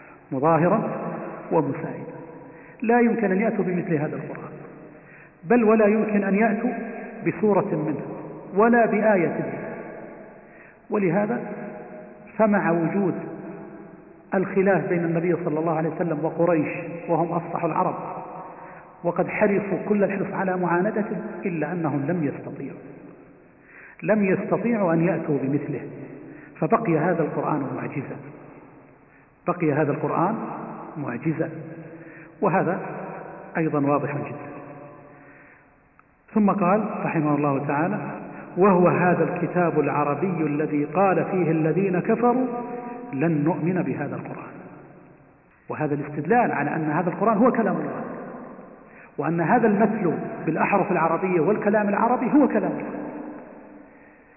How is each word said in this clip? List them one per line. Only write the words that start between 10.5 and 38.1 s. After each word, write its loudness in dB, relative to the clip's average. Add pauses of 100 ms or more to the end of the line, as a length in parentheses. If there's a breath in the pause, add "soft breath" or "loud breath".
ولهذا 0 (1000)
فمع 4
وجود 2 (1200)
الخلاف 2
بين 0
النبي 2
صلى 0
الله 0
عليه 0
وسلم -2
وقريش، 2 (400)
وهم 0
أفصح -4
العرب، 0 (1120 loud breath)
وقد 0
حرصوا 0 (100)
كل 4
الحرص -2
على -2
معاندته، 0 (280)
إلا -2
أنهم -2
لم 0
يستطيعوا، -8 (1200 loud breath)
لم 4
يستطيعوا 2
أن 4
يأتوا 0
بمثله، -2 (800 loud breath)
فبقي 2
هذا 2
القرآن -2 (140)
معجزا، -8 (1300 soft breath)
بقي 0
هذا 2
القرآن 0 (600)
معجزا، -4 (920 loud breath)
وهذا 0 (760)
أيضًا 0
واضح 0
جدًا. -10 (1800 loud breath)
ثم 4
قال 2 (200)
رحمه 0
الله 0
تعالى: 0 (580 loud breath)